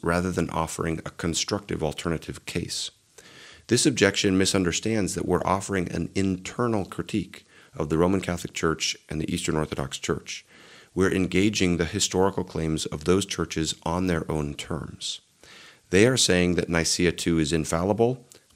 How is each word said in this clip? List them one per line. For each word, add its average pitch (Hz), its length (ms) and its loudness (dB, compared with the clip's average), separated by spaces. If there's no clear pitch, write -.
rather 87 280 0
than 87 200 -2
offering 80 480 -4
a - 100 -10
constructive 85 720 -4
alternative 78 640 -4
case. - 460 -6
This 120 180 4
objection 98 500 4
misunderstands 95 800 0
that 85 120 -4
we're 87 160 2
offering 95 460 0
an 82 240 -4
internal 98 720 -2
critique - 580 -6
of 76 140 -4
the 80 80 2
Roman 90 240 4
Catholic - 320 -6
Church - 420 -2
and 78 100 -4
the 78 140 -4
Eastern 80 240 -2
Orthodox 76 400 -4
Church. - 480 -6
We're 92 180 2
engaging 92 640 2
the 82 80 0
historical 92 640 0
claims 80 400 -2
of 76 180 -8
those 92 220 4
churches 82 580 -4
on 90 240 0
their 82 240 0
own 73 220 -2
terms. - 640 -10
They 101 180 6
are 131 80 4
saying 90 400 4
that 85 140 0
Nicaea 85 420 2
two 85 260 0
is 76 140 2
infallible. 98 760 0